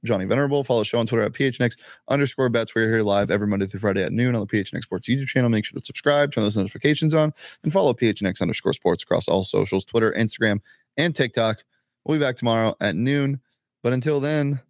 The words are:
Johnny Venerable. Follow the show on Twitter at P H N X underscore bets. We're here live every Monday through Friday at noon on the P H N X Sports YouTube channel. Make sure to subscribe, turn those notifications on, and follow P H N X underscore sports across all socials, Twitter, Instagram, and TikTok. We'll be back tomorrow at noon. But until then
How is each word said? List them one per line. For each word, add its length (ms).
Johnny 220
Venerable. 400
Follow 160
the 40
show 140
on 80
Twitter 160
at 80
P 140
H 160
N 40
X 120
underscore 400
bets. 260
We're 160
here 120
live 280
every 160
Monday 200
through 120
Friday 240
at 80
noon 240
on 60
the 60
P 120
H 140
N 60
X 60
Sports 220
YouTube 200
channel. 220
Make 140
sure 160
to 60
subscribe, 480
turn 100
those 140
notifications 560
on, 200
and 80
follow 220
P 140
H 140
N 60
X 140
underscore 320
sports 300
across 260
all 160
socials, 400
Twitter, 320
Instagram, 420
and 180
TikTok. 480
We'll 160
be 60
back 100
tomorrow 460
at 160
noon. 420
But 120
until 260
then 400